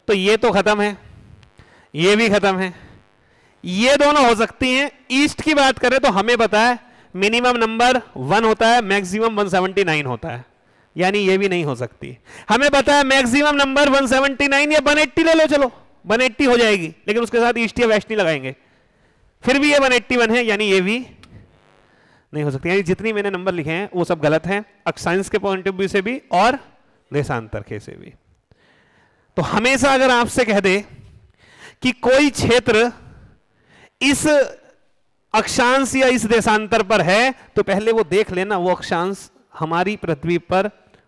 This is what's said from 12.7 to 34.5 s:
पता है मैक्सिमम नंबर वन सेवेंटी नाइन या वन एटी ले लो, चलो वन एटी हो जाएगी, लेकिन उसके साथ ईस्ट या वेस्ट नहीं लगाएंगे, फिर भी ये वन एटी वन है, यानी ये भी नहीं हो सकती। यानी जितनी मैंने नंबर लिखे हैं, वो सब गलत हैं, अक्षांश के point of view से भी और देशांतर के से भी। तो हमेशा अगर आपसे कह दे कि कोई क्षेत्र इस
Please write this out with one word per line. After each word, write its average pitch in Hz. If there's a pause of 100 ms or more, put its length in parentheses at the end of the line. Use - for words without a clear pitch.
पता 285
है 285
मैक्सिमम 269
नंबर 277
वन 277
सेवेंटी 269
नाइन 285
या 302
वन 294
एटी 311
ले 320
लो, 320
चलो 277 (340)
वन 214
एटी 254
हो 247
जाएगी, 208 (200)
लेकिन 226
उसके 233
साथ 233
ईस्ट 233
या 240
वेस्ट 214
नहीं 214
लगाएंगे, 143 (920)
फिर 262
भी 294
ये 285
वन 269
एटी 247
वन 233
है, 240
यानी 214
ये 190
भी 208 (1300)
नहीं 151
हो 147
सकती। 135
यानी 196
जितनी 190
मैंने 202
नंबर 185
लिखे 160
हैं, 190
वो 175
सब 165
गलत 156
हैं, 202 (220)
अक्षांश 180
के 208
point 190
of 196
view 185
से 196
भी 240 (140)
और 233 (520)
देशांतर 120
के 107
से -
भी। - (1200)
तो 180
हमेशा 254
अगर 262
आपसे 240
कह 208
दे 190 (1040)
कि 254
कोई 269
क्षेत्र 233 (1120)
इस 277 (1080)